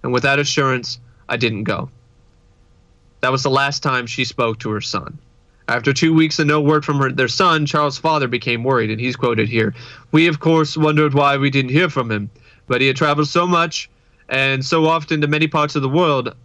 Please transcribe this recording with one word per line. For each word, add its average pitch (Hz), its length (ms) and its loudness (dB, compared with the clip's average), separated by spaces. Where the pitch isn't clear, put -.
And 123 100 -4
with 123 120 0
that 139 160 2
assurance, 135 600 -2
I 123 80 -4
didn't 110 280 -2
go. 107 240 -6
That 131 100 0
was 135 120 -2
the 143 60 0
last 139 340 0
time 127 240 -2
she 127 180 -6
spoke 117 340 -4
to 110 120 -6
her 107 100 -4
son. - 360 -8
After 120 260 0
two 160 200 2
weeks 160 260 4
and 151 80 2
no 151 140 4
word 151 240 2
from 143 140 -2
her, 135 120 0
their 131 160 0
son, 160 380 2
Charles' 147 320 0
father, 151 300 0
became 120 360 -4
worried, 120 280 0
and 110 100 -4
he's 123 140 -4
quoted 113 340 0
here. 110 240 0
"We, 160 160 4
of 156 120 0
course, 160 380 2
wondered 151 380 2
why 143 220 4
we 139 120 0
didn't 131 220 -2
hear 165 180 2
from 123 220 -4
him, 104 180 -4
but 127 140 0
he 135 60 2
had 135 80 0
traveled 147 320 0
so 175 200 0
much 170 420 -2
and 135 340 -2
so 160 220 2
often 160 360 0
to 147 60 0
many 151 200 0
parts 147 280 -2
of 147 60 0
the 135 80 -2
world 139 560 0